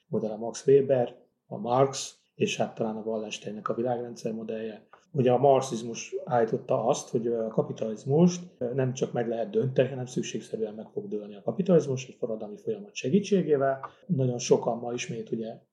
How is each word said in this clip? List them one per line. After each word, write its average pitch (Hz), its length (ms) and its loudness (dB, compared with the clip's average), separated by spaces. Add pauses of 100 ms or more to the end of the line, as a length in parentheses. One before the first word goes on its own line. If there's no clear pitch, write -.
modell 110 240 -2
a 104 60 -8
Max 113 300 -4
Weber, 131 480 6 (320)
a 120 100 -10
Marx, 131 600 0 (180)
és - 220 -2
hát 113 180 -2
talán 110 200 -4
a 107 60 -8
Wallensteinnek 107 680 -6
a 113 40 -2
világrendszer 117 600 -4
modellje. 110 540 -8 (240)
Ugye 127 200 4
a 123 60 6
marxizmus 123 760 2 (100)
állította 120 600 0
azt, 147 240 0
hogy 117 180 -2
a 113 200 0
kapitalizmust 135 960 2 (320)
nem 131 200 0
csak - 200 -4
meg 117 140 -2
lehet 113 220 -2
dönteni, 123 400 2
hanem 127 160 -6
szükségszerűen 110 680 -6
meg 107 200 -12
fog 101 140 -6
dőlni 104 280 -8
a 98 60 -16
kapitalizmus 139 680 0
egy - 120 -20
forradalmi 107 380 -6
folyamat 104 360 -8
segítségével. 147 840 2 (280)
Nagyon 131 300 0
sokan 120 400 2
ma 120 160 -6
ismét, 120 380 -6
ugye, 113 220 -6 (200)